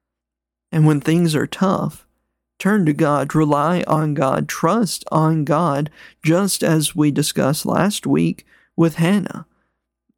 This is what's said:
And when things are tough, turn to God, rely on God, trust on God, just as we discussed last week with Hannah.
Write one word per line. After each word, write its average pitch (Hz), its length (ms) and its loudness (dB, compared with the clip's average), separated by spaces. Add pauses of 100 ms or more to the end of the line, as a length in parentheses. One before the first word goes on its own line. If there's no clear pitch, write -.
(720)
And 156 140 4
when 151 160 2
things 165 320 2
are 135 120 0
tough, - 600 -4 (520)
turn 196 280 0
to 151 80 2
God, 147 400 0
rely 156 520 2
on 156 280 0
God, 147 340 -2
trust 190 640 -2
on 156 320 2
God, 147 460 0 (320)
just 180 400 0
as 156 340 0
we 151 140 2
discussed 143 560 -2
last 190 400 -2
week 160 400 0 (280)
with 165 200 2
Hannah. 175 500 -2 (720)